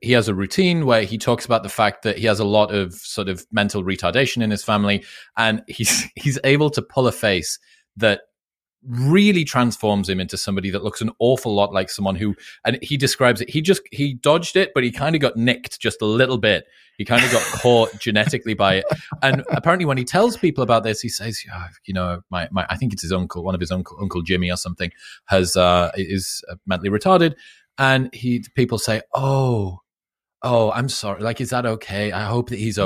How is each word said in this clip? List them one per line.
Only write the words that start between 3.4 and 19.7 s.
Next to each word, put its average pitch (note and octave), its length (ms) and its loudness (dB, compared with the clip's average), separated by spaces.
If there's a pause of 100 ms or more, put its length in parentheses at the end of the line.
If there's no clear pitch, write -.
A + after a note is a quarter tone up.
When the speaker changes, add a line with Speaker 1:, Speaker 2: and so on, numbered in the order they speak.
Speaker 1:
mental G#2 320 0
retardation G2 600 0
in G#2+ 80 0
his G2+ 120 -2
family, G2+ 420 0 (320)
and A2 320 0
he's, - 420 -2
<laughs> - 40 -20
he's C3+ 280 -2
able C#3+ 280 4
to C3+ 100 -2
pull C3 260 0
a A2+ 60 2
face F#2+ 460 -2 (360)
that G#2+ 260 2 (640)
really D#3+ 600 4
transforms G#2 640 0
him F#2+ 100 -2
into F#2 160 -6
somebody G2 340 -4
that F#2+ 140 -4
looks G2+ 160 -6
an A2 100 -4 (100)
awful A#2+ 360 2
lot G2+ 160 2
like F#2+ 180 0
someone G2 260 -4
who, G2+ 200 -2 (300)
and A#2+ 160 0
he D3 160 -4
describes B2+ 420 2
it, F#3 100 -6
he D#3+ 120 -2
just, F3+ 200 2 (120)
he C#3+ 220 -2
dodged D#3+ 420 0
it, F#3+ 180 2
but C3 80 2
he A#2+ 80 0
kinda D#3 260 -2
got C#3+ 200 0
nicked - 420 -2
just - 220 -4
a A2 40 0
little B2 320 2
bit. G2+ 280 2 (320)
He G#2 80 -6
kinda A#2+ 260 2
got A#2 100 4
<laughs> - 200 -6
caught A#2 360 4
genetically G#2+ 560 0
by G2 220 4
it. F#2+ 100 0 (360)
And C3+ 200 2 (100)
apparently E3+ 340 2